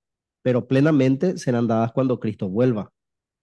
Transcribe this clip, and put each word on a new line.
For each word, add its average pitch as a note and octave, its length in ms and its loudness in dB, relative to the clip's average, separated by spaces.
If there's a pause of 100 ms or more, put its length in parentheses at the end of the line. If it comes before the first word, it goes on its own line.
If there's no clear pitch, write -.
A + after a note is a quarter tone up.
(420)
pero A#2+ 260 0
plenamente C#3 680 2
serán A#2+ 280 -2
dadas A2+ 260 0
cuando B2+ 280 -2
Cristo G#2 280 -6
vuelva. G#2+ 440 -2 (500)